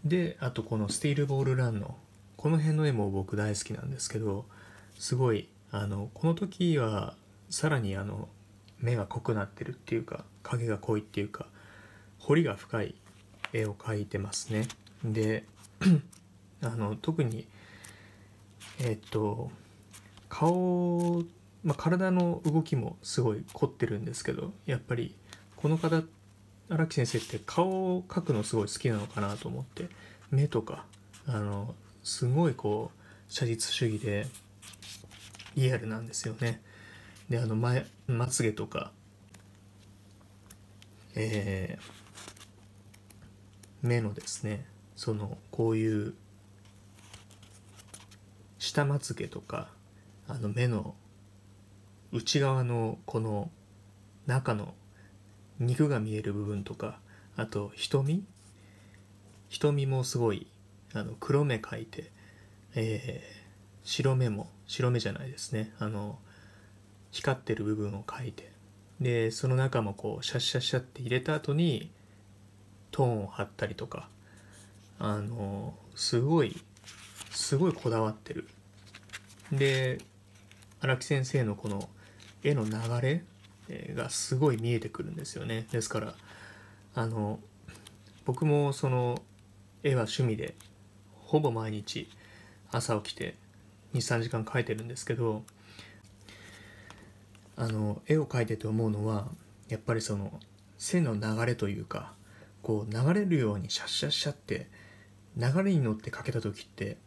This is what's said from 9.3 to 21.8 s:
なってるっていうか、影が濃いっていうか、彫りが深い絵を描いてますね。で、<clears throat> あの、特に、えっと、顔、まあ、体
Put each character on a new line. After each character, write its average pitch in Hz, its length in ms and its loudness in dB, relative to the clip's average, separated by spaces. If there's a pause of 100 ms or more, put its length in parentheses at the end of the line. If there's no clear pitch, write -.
な 101 100 0
っ 101 40 -6
て - 140 -12
る - 80 -6
っ 127 40 -10
て - 200 -6
い 113 40 2
う 110 60 -2
か、 - 200 -10 (180)
影 117 240 -2
が 104 120 0
濃 107 200 0
い - 20 2
っ - 40 -14
て - 160 -4
い 101 40 0
う 107 40 -4
か、 - 180 -10 (720)
彫 - 160 4
り 165 100 6
が 101 120 0
深 - 260 -4
い - 140 -6 (560)
絵 110 140 2
を 101 80 -4
描 107 260 -4
い 101 60 -4
て 101 120 -4
ま 98 140 -4
す - 200 -6
ね。 107 140 0 (380)
で、 110 400 0 (580)
<clears throat> - 600 -18
あ 120 80 0
の、 107 260 -2
特 160 260 0
に、 110 240 -2 (1300)
え 120 120 0
っ - 180 -6
と、 110 400 0 (760)
顔、 175 960 2 (400)
ま 151 80 2
あ、 - 40 2
体 185 340 2